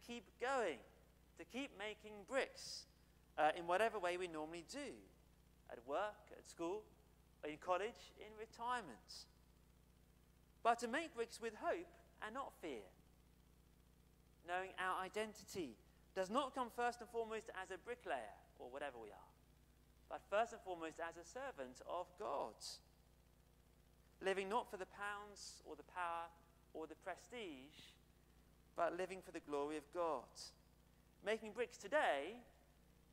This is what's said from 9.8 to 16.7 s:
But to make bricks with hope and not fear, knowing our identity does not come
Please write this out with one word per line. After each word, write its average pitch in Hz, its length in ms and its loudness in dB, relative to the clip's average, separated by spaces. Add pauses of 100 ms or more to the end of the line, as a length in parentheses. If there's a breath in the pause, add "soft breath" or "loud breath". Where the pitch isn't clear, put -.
But 226 160 8
to 240 80 0
make 302 260 0
bricks 233 260 -2
with 226 220 -2
hope 233 300 0 (340)
and 214 80 -4
not 262 280 -4
fear, 117 260 -4 (1600)
knowing 185 220 2 (100)
our 185 240 2
identity 196 720 -2 (400 loud breath)
does 190 140 4
not 262 260 4
come 247 180 0